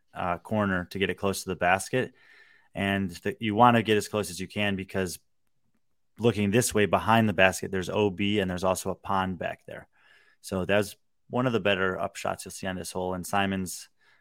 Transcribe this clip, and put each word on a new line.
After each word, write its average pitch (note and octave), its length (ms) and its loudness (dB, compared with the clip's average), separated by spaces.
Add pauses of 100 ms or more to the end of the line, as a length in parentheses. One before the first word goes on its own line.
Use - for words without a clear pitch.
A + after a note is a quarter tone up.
(140)
uh, F2+ 240 -4
corner G2 520 -2
to G2 80 -8
get F#2 120 -10
it F2+ 80 -8
close G2 240 -2
to - 60 -10
the F2+ 80 -6
basket. F#2+ 560 0 (640)
And G2 480 -2
th-, G#2 180 -4
you G#2+ 140 -2
wanna A#2 280 8
get G#2+ 140 4
as G2+ 120 0
close G2+ 220 -2
as F2 100 -10
you F#2 80 -6
can G2+ 280 -2
because F#2+ 420 -4 (1000)
looking G#2 320 2
this A#2+ 240 2
way G#2 120 4
behind G#2+ 420 4
the G2 40 -2
basket, F#2+ 380 2
there's F#2 200 -4
O G2+ 200 2
B G2+ 300 -2
and F#2 100 0
there's F2+ 140 -4
also F#2 260 0
a F2+ 40 -4
pond F#2 440 -2
back E2 280 -8
there. - 220 -16 (520)
So F#2 240 -4
that's G2 320 2 (340)
one B2 160 0
of B2 60 2
the A2 80 2
better F#2+ 380 2
up G2 180 -6
shots F#2+ 280 -6
you'll F#2+ 80 -14
see - 140 -10
on F#2 100 -4
this F2 160 -10
hole. F#2 220 -4
And F2+ 120 -8
Simon's, G2 600 -2 (320)